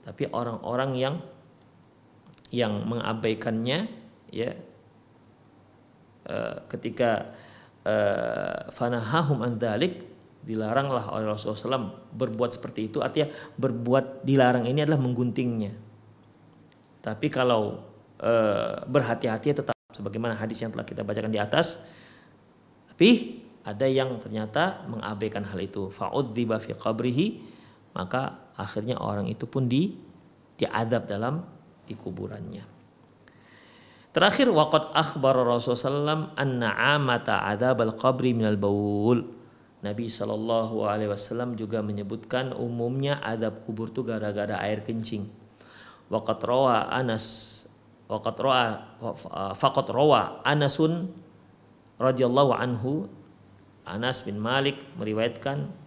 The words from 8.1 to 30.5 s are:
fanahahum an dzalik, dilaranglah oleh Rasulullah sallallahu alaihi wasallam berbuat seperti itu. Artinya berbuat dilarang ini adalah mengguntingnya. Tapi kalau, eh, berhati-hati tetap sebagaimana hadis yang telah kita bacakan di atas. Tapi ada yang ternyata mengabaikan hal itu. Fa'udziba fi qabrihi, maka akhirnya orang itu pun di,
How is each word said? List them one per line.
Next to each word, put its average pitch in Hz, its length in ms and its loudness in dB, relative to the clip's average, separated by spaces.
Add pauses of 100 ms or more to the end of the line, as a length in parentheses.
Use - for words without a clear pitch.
fanahahum 120 720 0
an 117 160 -2
dzalik, 120 480 0 (320)
dilaranglah 113 720 -2
oleh 110 160 -2
Rasulullah 107 240 -4
sallallahu 107 160 -6 (160)
alaihi 92 80 -8
wasallam - 240 -18
berbuat 113 400 -2
seperti - 320 -10
itu. 135 160 -2
Artinya 147 240 0 (320)
berbuat 123 640 0
dilarang 123 400 6
ini 131 160 0
adalah 151 160 2
mengguntingnya. 120 800 0 (1300)
Tapi 107 240 -2
kalau, 123 560 2 (400)
eh, 110 640 4
berhati-hati 117 640 0
tetap 143 240 -2 (160)
sebagaimana 110 480 -6
hadis 110 240 -6
yang 113 80 -6
telah 113 160 -8
kita - 160 -6
bacakan 107 240 -2
di 110 80 0
atas. 107 480 2 (1040)
Tapi - 480 6 (320)
ada 107 160 -2
yang 131 320 2
ternyata 110 720 -2
mengabaikan 104 560 -4
hal 95 160 -6
itu. 95 320 -6
Fa'udziba 113 640 -2
fi 107 160 -6
qabrihi, 120 540 0 (680)
maka - 640 -4
akhirnya 107 400 -4
orang 101 320 -2
itu - 160 -6
pun 127 240 -2
di, 151 240 2 (640)